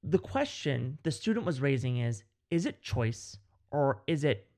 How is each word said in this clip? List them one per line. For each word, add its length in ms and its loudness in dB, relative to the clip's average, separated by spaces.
the 160 4
question 840 -2
the 80 0
student 340 0
was 160 -2
raising 360 2
is, 260 -2
is 140 2
it 160 -4
choice 560 -4
or 360 2
is 160 0
it 240 2